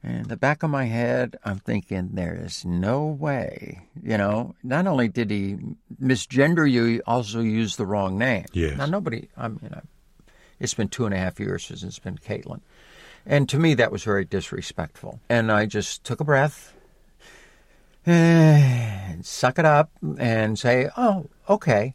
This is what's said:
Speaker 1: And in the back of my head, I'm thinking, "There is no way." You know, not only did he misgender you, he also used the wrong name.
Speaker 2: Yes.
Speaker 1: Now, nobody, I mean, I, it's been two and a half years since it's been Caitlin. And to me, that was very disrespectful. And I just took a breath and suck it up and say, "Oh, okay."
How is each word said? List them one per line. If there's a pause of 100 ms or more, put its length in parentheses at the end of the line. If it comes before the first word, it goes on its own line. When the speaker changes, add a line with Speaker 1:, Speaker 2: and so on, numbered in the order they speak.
Speaker 1:
And
in
the
back
of
my
head,
I'm
thinking,
"There
is
no
way." (200)
You
know, (100)
not
only
did
he (420)
misgender
you,
he
also
used
the
wrong
name.
Speaker 2:
Yes.
Speaker 1:
Now,
nobody,
I
mean,
I, (760)
it's
been
two
and
a
half
years
since
it's
been
Caitlin. (640)
And
to
me,
that
was
very
disrespectful. (100)
And
I
just
took
a
breath (1300)
and
suck
it
up (280)
and
say,
"Oh, (220)
okay."